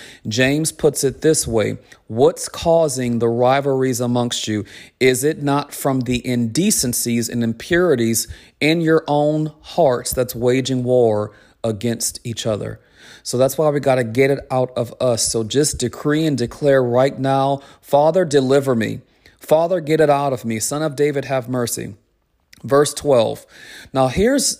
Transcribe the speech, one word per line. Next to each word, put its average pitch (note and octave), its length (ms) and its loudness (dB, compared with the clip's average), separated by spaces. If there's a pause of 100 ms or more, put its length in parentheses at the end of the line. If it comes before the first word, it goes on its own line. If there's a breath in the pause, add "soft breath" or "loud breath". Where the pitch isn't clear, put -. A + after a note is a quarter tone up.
(280 loud breath)
James C3 460 0
puts C#3+ 320 0
it - 160 -2
this D#3 260 2
way, A2 300 -2 (300 loud breath)
"What's C3+ 420 0
causing C3 680 0
the A#2 100 2
rivalries C3 720 0
amongst A#2+ 440 -2
you? G#2+ 200 -4 (340 loud breath)
Is B2+ 240 0
it D3+ 180 -2
not C#3+ 320 -2
from C3 280 -2
the B2 260 -4
indecencies A#2+ 1000 -2
and A#2 160 -4
impurities A#2 840 0 (320 loud breath)
in D#3+ 220 0
your D#3+ 260 2
own D3+ 540 0
hearts C#3 500 0
that's B2 240 -4
waging B2+ 480 0
war A#2 480 2 (320 soft breath)
against A2+ 600 -4
each A#2 200 -8
other?" G#2+ 360 -4 (400 loud breath)
So - 160 -6
that's C3 200 2
why D3+ 120 2
we C#3+ 100 0
gotta C3 240 2
get C3 280 2
it C3+ 80 0 (100)
out B2+ 260 0
of A#2 240 -4
us. A#2+ 300 0
So A2+ 140 -2
just C3+ 340 -2
decree D3 480 -2
and D3 120 0
declare C3+ 460 2
right B2+ 340 2
now, C3+ 440 0 (200 loud breath)
"Father, D#3+ 440 2
deliver C3+ 500 2
me. A2+ 260 -4 (380 soft breath)
Father, E3+ 400 2
get D#3 200 0
it D3+ 100 6
out C#3+ 240 2
of A#2+ 100 -8
me. A2+ 160 -4
Son C#3+ 220 -4
of D3+ 140 -4
David, C#3+ 300 0
have C3 220 -4
mercy." A#2+ 480 -4 (680)
Verse C#3+ 300 2
twelve. A2+ 520 0 (480 loud breath)
Now, C3 140 2
here's A#3 520 0